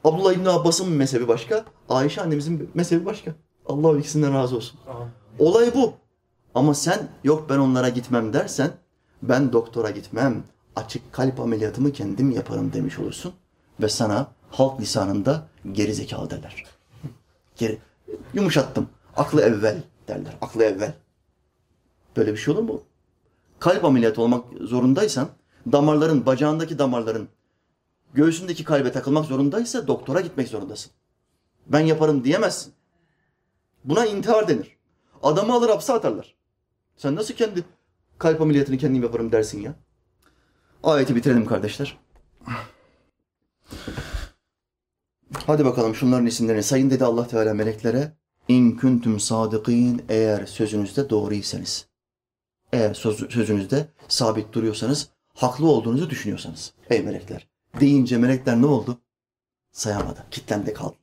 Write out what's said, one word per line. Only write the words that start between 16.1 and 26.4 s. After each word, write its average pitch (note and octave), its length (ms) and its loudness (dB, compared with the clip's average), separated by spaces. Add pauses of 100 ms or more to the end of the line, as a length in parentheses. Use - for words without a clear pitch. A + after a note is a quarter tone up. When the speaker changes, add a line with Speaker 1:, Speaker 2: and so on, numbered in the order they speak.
Speaker 1:
derler. - 360 -14 (880)
Geri, G#2+ 240 -4 (540)
yumuşattım. E3+ 560 0 (260)
"Aklı - 260 2
evvel." A2 420 2 (240)
derler. G2 340 -10
Aklı A2+ 220 0
evvel. G#2+ 300 0 (1200)
Böyle G#2+ 140 2
bir G#2+ 60 -4
şey - 160 -2
olur G#3+ 100 0
mu? A3+ 200 -6 (760)
Kalp G3+ 260 2
ameliyatı A#2 360 4
olmak A#2+ 240 2 (160)
zorundaysan, B2+ 680 2 (420)
damarların, D3 540 4
bacağındaki D3+ 540 0